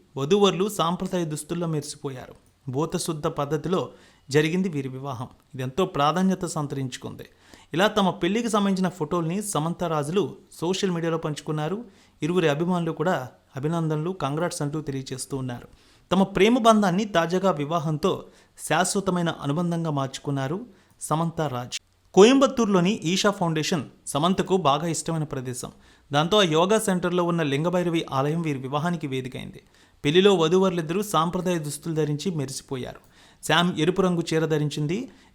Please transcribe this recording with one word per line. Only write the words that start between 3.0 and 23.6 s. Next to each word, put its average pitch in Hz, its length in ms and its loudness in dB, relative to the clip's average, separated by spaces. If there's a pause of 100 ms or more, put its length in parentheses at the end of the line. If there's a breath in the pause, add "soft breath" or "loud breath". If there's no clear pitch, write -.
పద్ధతిలో 151 640 -2 (400 loud breath)
జరిగింది 165 400 2
వీరి 139 200 -6
వివాహం. 131 380 -10 (280)
ఇదెంతో 131 300 -2
ప్రాధాన్యత 180 600 2
సంతరించుకుంది. 135 800 -6 (500 loud breath)
ఇలా 185 140 4
తమ 202 220 2
పెళ్లికి 196 400 0
సంబంధించిన 196 400 2
ఫోటోల్ని 170 540 -2
సమంత 170 400 -4
రాజులు 156 520 -2 (180)
సోషల్ 185 380 -2
మీడియాలో 165 260 -2
పంచుకున్నారు. 160 680 -6 (380 loud breath)
ఇరువురి 170 240 2
అభిమానులు 170 440 0
కూడా 156 360 -2 (280)
అభినందనలు, 156 560 -2
కంగ్రాట్స్ 160 500 -4
అంటూ 151 200 -4
తెలియజేస్తూ 135 560 -8
ఉన్నారు. 123 300 -8 (440 soft breath)
తమ 190 120 4
ప్రేమ 202 340 4
బంధాన్ని 214 480 4
తాజాగా 180 460 0
వివాహంతో 151 720 -2 (440 soft breath)
శాశ్వతమైన 180 600 0
అనుబంధంగా 165 640 -2
మార్చుకున్నారు 139 720 -4 (360 soft breath)
సమంత 165 400 -2
రాజ్. 123 380 -6 (340)
కోయంబత్తూరులోని 208 800 6
ఈషా 185 380 0
ఫౌండేషన్ 160 540 -2 (240)